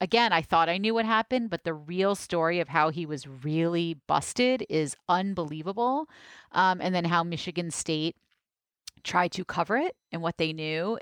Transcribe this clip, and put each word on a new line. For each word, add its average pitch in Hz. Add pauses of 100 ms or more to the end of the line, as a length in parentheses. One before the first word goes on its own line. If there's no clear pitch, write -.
again, 220
I 165
thought 165
I 170
knew 214
what 226
happened, 226
but 175
the 165
real 175
story 175
of 160
how 156
he 156
was 147
really 160 (100)
busted 247
is 151 (100)
unbelievable. 190 (420)
Um, 185
and 185
then 175
how 170
Michigan 170
State 160 (880)
tried 180
to 185
cover 175
it 339 (160)
and 170
what 165
they 160
knew. 160